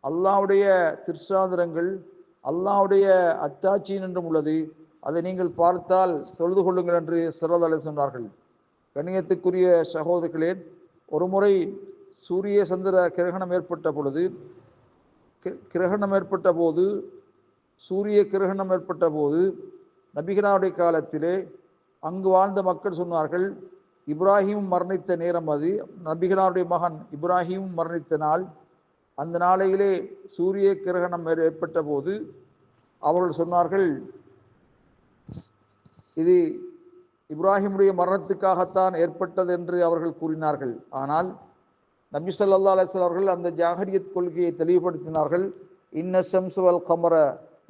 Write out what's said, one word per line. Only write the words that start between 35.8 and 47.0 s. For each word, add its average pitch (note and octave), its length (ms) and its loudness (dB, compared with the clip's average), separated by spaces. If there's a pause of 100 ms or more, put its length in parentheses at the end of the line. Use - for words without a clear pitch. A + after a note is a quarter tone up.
"இது E3+ 460 2 (760)
இப்ராஹிமுடைய G3 600 2
மரணத்துக்காகத்தான் F#3 1000 0
ஏற்பட்டது" F3 560 -2
என்று F3 320 0
அவர்கள் E3+ 340 0
கூறினார்கள். D3+ 720 -4
ஆனால் D3 480 -4 (720)
நபி E3+ 300 -6
ஸல்லல்லாஹு F#3+ 380 4
அலைஹி F#3 160 4
வஸல்லம் F#3 100 -2
அவர்கள் F3+ 240 0
அந்த F3 240 -2
ஜாஹரியத் F3 600 -2
கொள்கையை F3 460 -2
தெளிவுபடுத்தினார்கள். E3 920 0 (380)
"இன்ன F3+ 300 -2
ஷம்ஸு F#3 400 -2
வல் F3+ 220 4
கமர E3 580 2 (300)